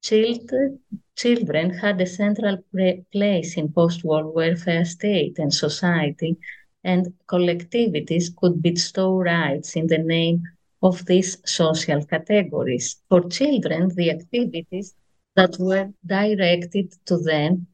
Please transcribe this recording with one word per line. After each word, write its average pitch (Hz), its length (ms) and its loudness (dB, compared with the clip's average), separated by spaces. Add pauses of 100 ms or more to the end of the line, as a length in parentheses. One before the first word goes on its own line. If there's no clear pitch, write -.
Child-, 240 760 0 (380)
children 185 540 0
had 190 300 -2
a 180 60 2
central 208 520 -2 (120)
pre-, 185 400 0
place 202 460 0
in 156 160 -4
post-war 160 580 0
welfare 170 540 0
state 180 540 -2
and 147 140 -2
society, 160 840 -2 (480)
and 180 280 0 (140)
collectivities 175 1080 0
could 170 260 2
bestow 180 540 0
rights 170 580 0
in 165 140 0
the 160 100 4
name 165 420 2 (420)
of 180 240 2
these 185 380 2
social 156 600 0
categories. 160 920 -2 (120)
For 180 200 6
children, 185 600 0
the 175 240 0
activities 180 840 -6 (400)
that 185 240 4
were 190 320 0 (160)
directed 190 840 0 (140)
to 175 120 2
them 160 560 0